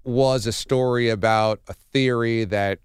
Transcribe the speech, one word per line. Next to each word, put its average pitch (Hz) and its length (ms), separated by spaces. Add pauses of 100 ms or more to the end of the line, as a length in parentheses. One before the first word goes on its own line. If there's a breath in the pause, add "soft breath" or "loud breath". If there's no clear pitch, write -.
was 131 420
a 117 60
story 123 580
about 110 580
a 104 60
theory 117 720
that 98 400